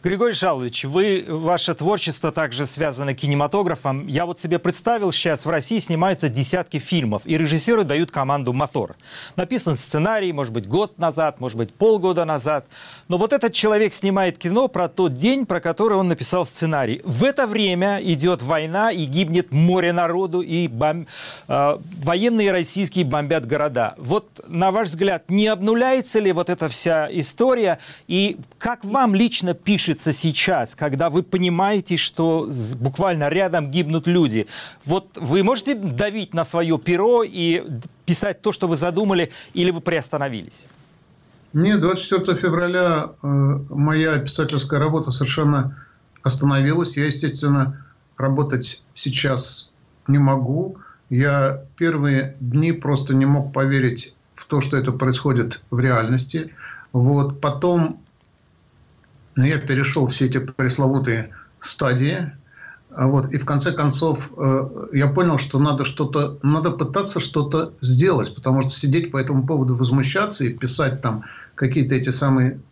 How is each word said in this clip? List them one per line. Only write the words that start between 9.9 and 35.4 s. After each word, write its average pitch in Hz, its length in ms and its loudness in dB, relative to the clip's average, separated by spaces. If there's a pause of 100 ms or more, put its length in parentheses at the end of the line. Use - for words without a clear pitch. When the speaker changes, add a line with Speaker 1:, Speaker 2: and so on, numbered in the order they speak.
Speaker 1:
может 135 200 -4
быть, 107 140 -6
год 196 300 0
назад, 156 420 0
может 120 160 -6
быть, 113 160 -2
полгода 185 540 2
назад. 147 400 -2 (440)
Но 175 100 0
вот 220 120 2
этот 233 220 2
человек 214 400 2
снимает 190 460 0
кино 220 300 0
про 180 200 -2
тот 175 240 0
день, 233 320 0
про 180 140 -2
который 190 400 0
он 185 80 2
написал 170 400 0
сценарий. 143 580 -2
В 139 180 0
это 277 220 2
время 202 560 0
идёт 165 400 0
война, 160 500 0
и 175 140 -4
гибнет 170 460 0
море 170 420 4
народу, 175 480 0
и 165 260 -2
бом-, 151 380 -2 (420)
э, 143 300 2 (260)
военные 202 480 2
российские 180 540 -2
бомбят 147 400 0
города. 131 540 0
Вот, 170 480 -6
на 180 240 0
ваш 208 160 0
взгляд, 170 420 -2
не 202 160 4
обнуляется 226 720 2
ли 196 120 2
вот 170 180 0
эта 170 200 -2
вся 156 420 0
история? 208 680 2 (300)
И 196 320 0 (180)
как - 260 -6
вам 220 300 2
лично 196 400 2
пишется 180 380 0 (220)
сейчас, 156 600 0
когда 151 360 0
вы 165 120 2
понимаете, 185 760 0
что 160 520 0
с-, 123 260 -4
буквально 147 520 0
рядом 165 420 0
гибнут 160 380 0
люди? 143 400 2 (380)
Вот 180 320 -4
вы 170 260 0